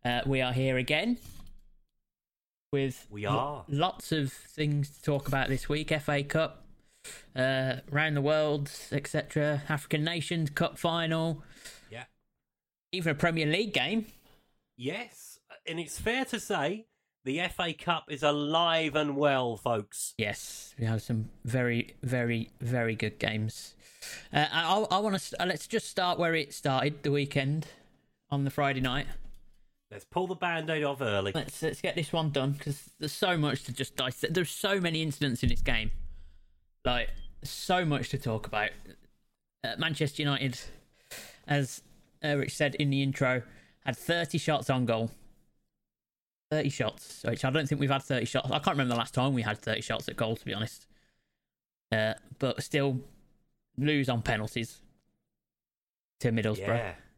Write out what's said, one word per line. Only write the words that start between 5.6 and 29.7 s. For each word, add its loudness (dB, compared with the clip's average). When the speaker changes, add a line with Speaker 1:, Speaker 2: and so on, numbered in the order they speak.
Speaker 1:
week. 0
F 0
A 2
Cup, -2
uh, 2
round 2
the 2
world, 2
et -2
cetera. 0
African 0
Nations 0
Cup 0
final. 0
Speaker 2:
Yeah. -12
Speaker 1:
Even 2
a 2
Premier 2
League 2
game. 2
Speaker 2:
Yes, -8
and -4
it's -8
fair 0
to -4
say -2
the 0
F -4
A 0
Cup 0
is -6
alive 4
and 2
well, 4
folks. -2
Speaker 1:
Yes, -6
we 0
have 0
some -2
very, 0
very, 0
very 0
good -4
games. -2
Uh, 4
I, 2
I, 4
I 6
wanna 2
s-, -4
uh, 4
let's -2
just -2
start 0
where 4
it 0
started, 0
the 0
weekend 2
on 0
the 0
Friday 2
night. 0